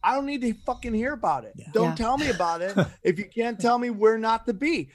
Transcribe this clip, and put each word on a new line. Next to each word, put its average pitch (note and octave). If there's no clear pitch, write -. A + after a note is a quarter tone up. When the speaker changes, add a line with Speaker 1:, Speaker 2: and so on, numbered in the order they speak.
Speaker 1:
I G#3+
don't C#4
need C#4
to A#3
fucking A#3+
hear A#3+
about D#3+
it. G#2
Speaker 2:
Yeah. -
Speaker 1:
Don't -
Speaker 3:
Yeah. D#3+
Speaker 1:
tell A3
me D4
about E3+
it F#3+
Speaker 2:
<laughs> -
Speaker 1:
if F3
you G3+
can't A3+
tell A#3+
me A#3+
where A3
not A3
to A#3+
be. G3+